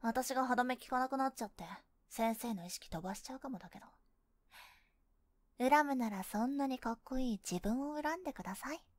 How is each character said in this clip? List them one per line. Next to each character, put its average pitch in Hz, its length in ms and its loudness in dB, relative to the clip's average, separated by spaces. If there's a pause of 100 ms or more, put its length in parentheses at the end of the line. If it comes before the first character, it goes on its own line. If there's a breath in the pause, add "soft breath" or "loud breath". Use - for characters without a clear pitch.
私 254 340 0
が 262 100 4
歯 247 80 4
止 247 100 6
め 254 140 2
効 - 80 -16
か 254 140 0
な 254 100 2
く 269 80 -2
な 269 100 2
っ 262 80 0
ち - 60 -6
ゃ 220 40 -2
っ 202 40 -8
て、 - 160 -14 (440)
先 226 260 2
生 233 180 -4
の 175 120 -6
意 180 40 -10
識 - 200 -10
飛 165 140 -6
ば 190 120 -2
し - 60 -12
ち - 100 -12
ゃ 262 40 -8
う 269 40 -10
か 269 100 -8
も 240 100 -6
だ 175 100 -14
け 196 100 -18
ど。 - 60 -20 (1800 loud breath)
恨 294 180 8
む 277 80 2
な 233 140 2
ら 190 140 -4
そ 214 220 0
ん 277 100 0
な 277 120 2
に 262 120 -2
か 233 140 -2
っ 233 100 -8
こ 262 160 -2
い 247 140 2
い 196 100 -2
自 180 180 -2
分 262 300 0
を 302 100 -4
恨 320 200 -2
ん - 20 -14
で 311 80 -4
く 185 120 -10
だ 190 120 -4
さ 269 180 -8
い。 339 60 -8 (200)